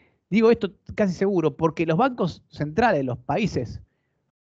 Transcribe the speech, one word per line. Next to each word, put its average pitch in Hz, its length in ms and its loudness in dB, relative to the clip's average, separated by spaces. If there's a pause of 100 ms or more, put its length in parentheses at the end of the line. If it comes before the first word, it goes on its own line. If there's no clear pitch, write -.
(280)
Digo 220 220 4
esto 220 220 0 (240)
casi 190 180 0
seguro 170 420 0
porque 160 300 0
los 160 100 0
bancos 240 520 -2
centrales 165 500 0
de 139 60 -2
los 123 120 -4
países 147 640 -4 (720)